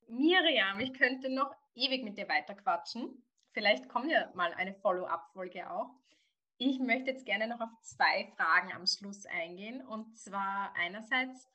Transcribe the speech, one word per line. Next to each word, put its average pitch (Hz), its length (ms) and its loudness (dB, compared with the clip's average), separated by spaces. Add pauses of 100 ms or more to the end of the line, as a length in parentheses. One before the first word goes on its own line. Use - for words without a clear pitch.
Miriam, 254 720 4
ich 262 140 -2
könnte 262 360 2
noch 262 240 0 (220)
ewig 262 280 0
mit 202 140 -8
dir 202 120 -6
weiterquatschen. - 960 -2 (300)
Vielleicht 208 360 2
kommt 262 220 -2
ja 208 240 2
mal 175 180 0
eine 190 200 -4
Follow-up-Folge 180 960 -4
auch. 214 240 -8 (600)
Ich 254 220 2
möchte 262 320 2
jetzt - 140 -12
gerne 214 220 0
noch 233 140 -8
auf 233 80 -4 (120)
zwei 190 540 0
Fragen 180 380 4
am 180 140 -6
Schluss 202 380 -4
eingehen. 190 600 -8
Und 220 320 -12
zwar 196 580 -4
einerseits 226 800 -2